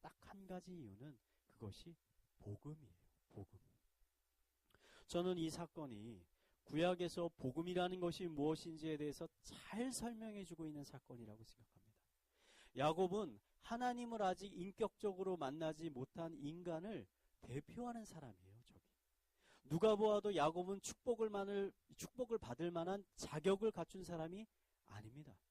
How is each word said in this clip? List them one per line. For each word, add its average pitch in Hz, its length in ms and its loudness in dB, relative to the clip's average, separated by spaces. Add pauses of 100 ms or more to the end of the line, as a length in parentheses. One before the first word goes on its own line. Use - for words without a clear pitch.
딱 156 100 -12 (140)
한 196 200 -12
가지 180 280 -4
이유는 127 420 -10 (300)
그것이 110 480 -8 (440)
복음이에요. 123 560 -10 (360)
복음. 101 280 -14 (1500)
저는 180 320 2
이 165 100 2
사건이 120 760 -6 (420)
구약에서 170 720 2
복음이라는 180 640 2
것이 175 260 0
무엇인지에 156 720 2
대해서 147 320 -2 (140)
잘 - 500 -4
설명해주고 208 760 -6
있는 151 180 -6
사건이라고 117 600 -12
생각합니다. - 500 -20 (840)
야곱은 160 640 4 (240)
하나님을 240 600 -2
아직 190 320 2
인격적으로 190 800 0
만나지 160 540 -2
못한 156 440 -4
인간을 165 720 -4 (360)
대표하는 220 640 -6
사람이에요, 117 600 -14
저기. - 160 -20 (840)
누가 170 320 8
보아도 208 380 6
야곱은 175 460 4
축복을 220 500 0
만을, 196 420 0 (240)
축복을 240 420 -2
받을 170 320 0
만한 175 340 0 (120)
자격을 190 540 4
갖춘 185 320 -4
사람이 170 440 -4 (400)
아닙니다. 110 480 -12 (160)